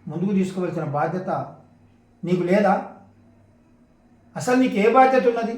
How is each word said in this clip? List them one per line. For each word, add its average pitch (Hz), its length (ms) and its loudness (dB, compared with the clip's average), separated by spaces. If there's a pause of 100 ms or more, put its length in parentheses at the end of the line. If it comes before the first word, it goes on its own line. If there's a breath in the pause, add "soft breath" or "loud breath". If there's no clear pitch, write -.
(100)
ముందుకు 196 280 -4
తీసుకువెళ్తున్న 165 480 -4 (120)
బాధ్యత 170 320 -4 (920)
నీకు 175 280 -2
లేదా? 202 240 4 (1600)
అసలు 247 260 0
నీకు 202 220 0
ఏ - 20 4 (120)
బాధ్యత 262 340 4
ఉన్నది? 226 260 -6